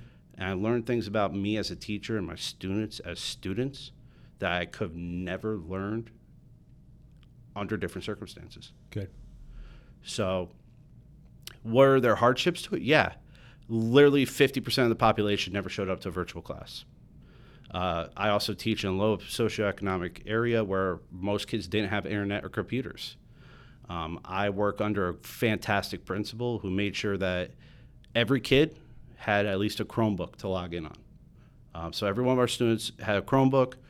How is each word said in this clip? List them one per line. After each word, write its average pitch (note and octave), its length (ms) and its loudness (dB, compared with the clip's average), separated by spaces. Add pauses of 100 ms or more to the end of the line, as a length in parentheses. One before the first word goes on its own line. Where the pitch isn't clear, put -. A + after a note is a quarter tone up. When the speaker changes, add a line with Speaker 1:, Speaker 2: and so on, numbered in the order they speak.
(360)
Speaker 1:
And F#2 140 -4
I F#2+ 40 -2
learned A2+ 340 0
things A#2 180 0
about G2+ 300 0
me G2+ 220 0
as G2+ 120 -4
a F2 60 -8
teacher G#2+ 420 -6
and F#2 80 -2
my E2+ 100 -8
students G#2 640 -6
as E2+ 200 -10
students A#2+ 720 -6 (480)
that F2+ 120 0
I F2 140 0
could F2+ 240 -6
have E2 60 -10
never F2+ 640 -4
learned G2 540 -6 (1400)
under G2+ 200 -2
different F2+ 300 -4
circumstances. - 680 -12 (200)
Speaker 2:
Good. G2 180 -6 (920)
Speaker 1:
So, F#2 480 -2 (1120)
were C3+ 360 8
there A2+ 160 6
hardships C3 480 4
to - 120 -4
it? - 80 -4
Yeah. B2+ 300 4 (540)
Literally C3 580 8
fifty C3+ 360 4
percent B2+ 220 2
of A#2 60 4
the A2+ 60 2
population G#2 580 2
never F#2+ 160 -2
showed G2 200 -4
up F#2 120 -2
to G2 80 -6
a - 20 -4
virtual E2+ 320 -6
class. - 420 -12 (880)
Uh, E2+ 440 -2
I G#2 140 0
also G#2 240 2
teach G#2+ 320 -2
in F#2+ 60 0
a - 20 0
low G2+ 240 2
socioeconomic G2 1080 -2
area A2+ 380 0
where F#2+ 360 0 (120)
most G2 380 -4
kids G#2 180 -4
didn't G#2 220 0
have - 160 -2
internet G2+ 400 -2
or - 40 -10
computers. - 680 -6 (720)
Um, E2+ 340 -6
I G2 280 -2
work G2+ 280 0
under G2+ 300 0
a F2 60 -4
fantastic G#2 880 -2
principal A2 540 -4
who G2 100 -6
made G2+ 260 -2
sure G2 220 -2
that F2+ 340 -2 (640)
every A#2+ 240 2
kid C#3+ 400 4 (360)
had G2+ 300 2
at G2 140 0
least G#2+ 200 -2
a G#2 60 -4
Chromebook G2+ 520 -2
to G2+ 100 -8
log F2+ 260 -4
in E2 120 -6
on. D2+ 120 -14 (760)
Um, E2 180 -8
so G#2 160 -2
every G#2 160 0
one B2+ 100 4
of B2+ 60 4
our A#2+ 80 6
students A2+ 440 0 (100)
had G2+ 160 0
a F#2 40 2
Chromebook. C3 520 4 (160)